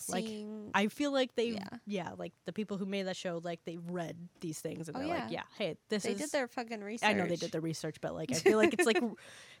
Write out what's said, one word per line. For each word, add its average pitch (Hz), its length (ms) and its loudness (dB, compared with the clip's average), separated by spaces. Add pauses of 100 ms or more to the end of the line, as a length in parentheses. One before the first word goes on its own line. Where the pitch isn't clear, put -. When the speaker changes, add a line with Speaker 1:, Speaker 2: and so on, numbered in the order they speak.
Speaker 1:
like, 185 180 0
Speaker 2:
seeing 214 480 -8
Speaker 1:
I 202 140 4
feel 285 240 0
like 262 240 2
they, 233 160 2
Speaker 2:
Yeah. 196 160 -6 (180)
Speaker 1:
yeah, 196 320 -4
like, 170 140 -6 (140)
the 175 80 -6
people 208 240 -4
who 202 80 -2
made 196 180 -2
that 185 140 -2
show, 170 260 -2
like, 170 220 -6
they 170 100 -6
read 170 400 -4 (240)
these 160 220 -6
things 165 260 -6
and - 80 -8
Speaker 2:
Oh, 262 60 -4
Speaker 1:
they're 294 80 -2
like, 147 200 -2
Speaker 2:
yeah. - 120 -4
Speaker 1:
"Yeah, - 20 -12 (140)
hey, 190 200 -2 (120)
this 214 140 0
Speaker 2:
They 208 100 0
Speaker 1:
is," 196 80 -2
Speaker 2:
did 302 100 -4
their 262 160 2
fucking 233 280 -6
Speaker 1:
I - 20 -6
know 202 80 -8
they 202 460 2
Speaker 2:
research. 165 100 0
Speaker 1:
did 170 100 -2
the 165 80 -2
research, 160 400 -4
but, 160 140 -4
like, 165 180 -4
I - 40 2
Speaker 2:
<laughs> 359 200 8
Speaker 1:
feel - 20 8
like 330 160 8
it's, 330 120 4
like, 233 180 6
r-, 220 80 0 (480)